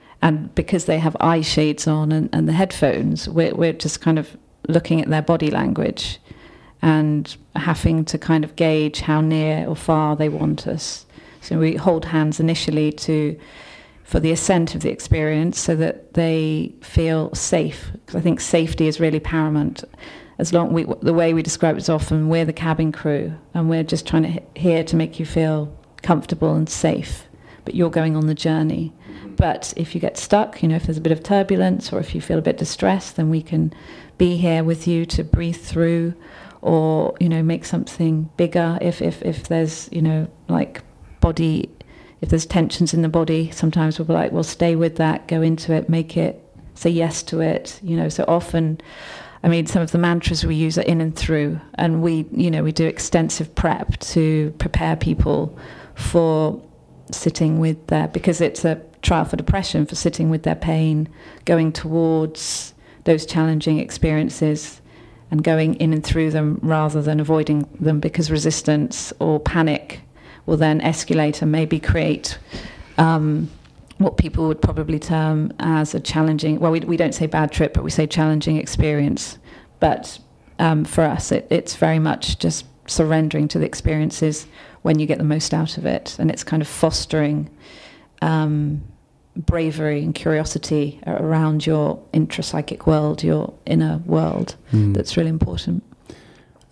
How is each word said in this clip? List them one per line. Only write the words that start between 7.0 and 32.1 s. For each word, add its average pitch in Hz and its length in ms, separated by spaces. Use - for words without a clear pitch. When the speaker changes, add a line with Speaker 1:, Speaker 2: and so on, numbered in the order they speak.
Speaker 1:
having 160 480
to 156 140
kind 160 260
of 156 100
gauge 156 460
how 156 200
near 156 460
or 160 80
far 156 400
they 151 140
want 151 380
us. - 400
So - 180
we 160 180
hold 160 280
hands 156 340
initially 156 540
to, 151 460
for - 180
the 160 120
ascent 165 420
of 156 80
the - 80
experience, 156 680
so 165 180
that - 380
they 160 680
feel 160 520
safe. - 580
'Cause - 100
I 170 40
think 165 200
safety 160 480
is 156 120
really 156 200
paramount. 156 640
As 170 140
long, 170 200
we, 160 120
the 165 140
way 165 180
we 160 100
describe 160 340
it - 60
is - 60
often, 156 400
"We're 165 160
the 156 80
cabin 160 400
crew, 151 400
and 165 160
we're 165 140
just 160 220
trying 160 180
to 175 40
h-, 170 140
here 165 300
to 165 120
make 160 220
you 165 60
feel 156 480
comfortable 160 520
and 160 140
safe, - 580
but - 100
you're 170 160
going 160 260
on 156 100
the 156 80
journey." 160 580
But - 400
if 165 180
you 170 60
get - 180
stuck, - 440
you 165 60
know, 160 80
if 160 80
there's 160 140
a - 20
bit 160 120
of 160 100
turbulence 190 680
or 185 80
if 160 120